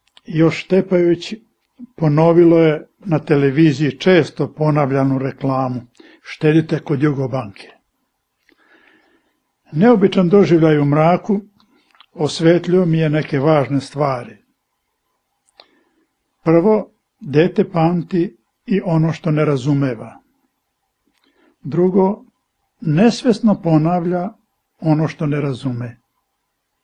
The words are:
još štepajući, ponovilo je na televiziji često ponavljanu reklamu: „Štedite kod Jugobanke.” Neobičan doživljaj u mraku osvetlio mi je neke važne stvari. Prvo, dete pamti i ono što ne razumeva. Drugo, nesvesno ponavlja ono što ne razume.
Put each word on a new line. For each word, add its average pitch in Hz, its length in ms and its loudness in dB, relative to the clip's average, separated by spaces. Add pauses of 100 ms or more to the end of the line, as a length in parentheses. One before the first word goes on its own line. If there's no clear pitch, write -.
(260)
još 160 380 -2
štepajući, 180 800 -2 (520)
ponovilo 165 640 4
je 160 300 0 (100)
na 165 200 -4
televiziji 143 800 0
često 160 540 0
ponavljanu 139 680 -2
reklamu: 131 640 -6 (420)
„Štedite 156 560 0
kod 143 240 -4
Jugobanke.” 131 800 -6 (1900)
Neobičan 190 560 2
doživljaj 160 500 4
u 147 60 0
mraku 165 560 0 (720)
osvetlio 170 760 0
mi 160 120 0
je 160 120 0
neke 147 280 -2
važne 139 420 0
stvari. 131 560 -6 (2000)
Prvo, 170 460 0 (300)
dete 180 500 0
pamti 170 640 -2 (300)
i 202 180 0
ono 160 280 0
što 160 180 -6
ne 156 140 0
razumeva. 139 760 -2 (1400)
Drugo, 185 640 0 (560)
nesvesno 208 800 0
ponavlja 175 680 0 (520)
ono 156 280 0
što - 180 -8
ne 147 140 -4
razume. 123 560 -8 (880)